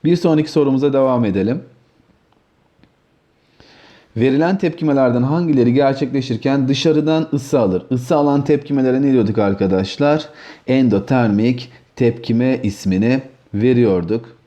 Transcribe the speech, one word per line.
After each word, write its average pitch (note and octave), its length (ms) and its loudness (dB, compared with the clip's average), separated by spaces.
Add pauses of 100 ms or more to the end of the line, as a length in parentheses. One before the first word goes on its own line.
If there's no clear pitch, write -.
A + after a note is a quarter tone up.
Bir E3+ 120 4
sonraki D#3 340 0
sorumuza C#3 420 2
devam C3 320 2
edelim. G#2 380 -2 (2500)
Verilen C#3+ 420 2
tepkimelerden C#3 640 0
hangileri C#3 520 2
gerçekleşirken C3+ 920 0
dışarıdan D#3 640 0
ısı C#3+ 280 -2
alır? F#2 300 0
Isı B2+ 260 -2
alan C#3+ 280 0
tepkimelere C#3 580 0
ne C#3 100 2
diyorduk A2 260 2
arkadaşlar? G2+ 880 0 (380)
Endotermik B2 1040 0 (240)
tepkime B2 640 0
ismini G2+ 580 -2 (340)
veriyorduk. A2 840 0 (100)